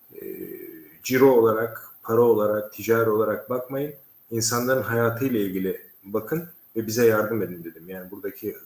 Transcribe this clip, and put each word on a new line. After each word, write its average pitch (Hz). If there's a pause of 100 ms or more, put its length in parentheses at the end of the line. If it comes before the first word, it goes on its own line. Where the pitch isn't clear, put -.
(220)
E, - (760)
ciro 131
olarak, 113 (140)
para 113
olarak, 107
ticari 113
olarak 107
bakmayın. 139 (380)
İnsanların 120
hayatıyla 117
ilgili 95 (220)
bakın 107 (260)
ve 110
bize 117
yardım 107
edin 87
dedim. 82
Yani 92
buradaki 98